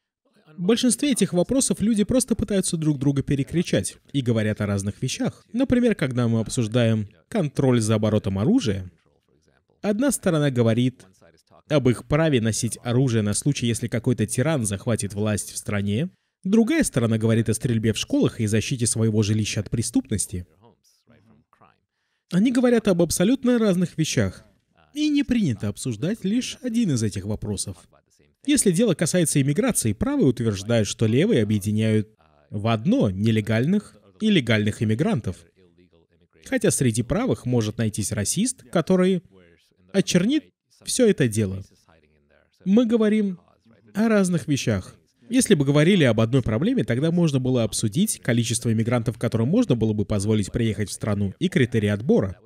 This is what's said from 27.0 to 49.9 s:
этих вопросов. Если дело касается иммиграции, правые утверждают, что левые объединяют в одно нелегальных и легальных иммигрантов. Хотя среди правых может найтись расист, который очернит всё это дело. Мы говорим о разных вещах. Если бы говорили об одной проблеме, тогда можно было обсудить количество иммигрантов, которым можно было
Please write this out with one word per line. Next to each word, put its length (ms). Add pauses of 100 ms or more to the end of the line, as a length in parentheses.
этих 200
вопросов. 540 (680)
Если 260
дело 220
касается 480
иммиграции, 520
правые 340
утверждают, 600
что 160
левые 360
объединяют 680 (400)
в 180
одно 440
нелегальных 840 (240)
и 100
легальных 540
иммигрантов. 540 (1040)
Хотя 280
среди 300
правых 440
может 320
найтись 340
расист, 600
который 500 (720)
очернит 520 (380)
всё 240
это 200
дело. 360 (1040)
Мы 220
говорим 520 (540)
о 140
разных 400
вещах. 480 (340)
Если 240
бы 100
говорили 400
об 160
одной 220
проблеме, 420
тогда 280
можно 280
было 240
обсудить 560
количество 540
иммигрантов, 460
которым 300
можно 260
было 180